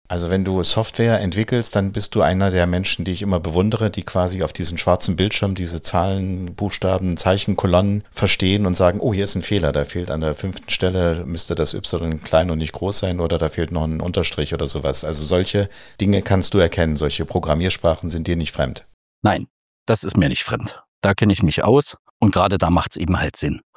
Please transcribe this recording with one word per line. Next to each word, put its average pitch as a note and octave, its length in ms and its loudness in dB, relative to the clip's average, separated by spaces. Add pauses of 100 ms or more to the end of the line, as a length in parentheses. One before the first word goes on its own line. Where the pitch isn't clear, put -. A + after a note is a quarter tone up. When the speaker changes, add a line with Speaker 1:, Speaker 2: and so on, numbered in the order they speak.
Speaker 1:
Also F2 240 -2
wenn F#2+ 120 2
du F#2 200 0
Software A2 560 0
entwickelst, A2 560 -2
dann G2 160 0
bist G#2 240 -4
du G2+ 60 2
einer F#2+ 280 4
der F2+ 160 2
Menschen, F2+ 400 0
die F#2+ 60 -2
ich F2+ 100 -4
immer G2 180 0
bewundere, G2 520 0
die G2 100 -8
quasi F#2 400 -2
auf D#2+ 120 -2
diesen E2+ 260 -4
schwarzen F2+ 380 2
Bildschirm G2 360 0
diese E2+ 300 -6
Zahlen, F#2 720 -2
Buchstaben, F#2 600 0
Zeichenkolonnen G2 920 2
verstehen G2 560 2
und F2+ 100 2
sagen, F#2 240 4
"Oh, A#2 140 0
hier G2 120 0
ist - 100 -2
ein F2+ 80 -4
Fehler, E2 280 0
da C#2+ 140 0
fehlt F2 240 -6
an D#2+ 120 -2
der D#2 120 0
fünften - 380 -8
Stelle, F2 560 0
müsste D#2+ 260 -4
das D2+ 220 -2
Y E2 480 -4
klein E2 260 2
und D#2+ 80 -2
nicht D#2 160 -4
groß G2 240 -2
sein F#2 220 -2
oder E2+ 180 0
da D#2+ 120 0
fehlt E2 220 -4
noch D#2+ 120 -2
ein D#2+ 180 -2
Unterstrich" E2+ 540 -2
oder D2 100 -2
sowas. C#2 380 -2
Also D#2 200 -4
solche F#2+ 460 0 (320)
Dinge G2+ 220 2
kannst F#2+ 320 2
du - 20 6
erkennen, E2 380 2
solche D2 300 -2
Programmiersprachen E2 840 0
sind D#2+ 160 -4
dir E2+ 120 0
nicht D#2 160 -4
fremd. - 320 -4 (360)
Speaker 2:
Nein, - 240 0 (400)
das - 180 0
ist F#2+ 140 0
mir D#2 120 4
nicht - 140 -4
fremd. - 380 -6 (200)
Da G2 120 4
kenne G#2 200 4
ich - 100 -2
mich - 200 2
aus C3+ 340 4 (220)
und G#2 140 4
gerade F#2+ 240 2
da E2+ 140 2
macht's E2+ 260 0
eben E2+ 220 -2
halt D#2 160 -4
Sinn. - 260 -4 (160)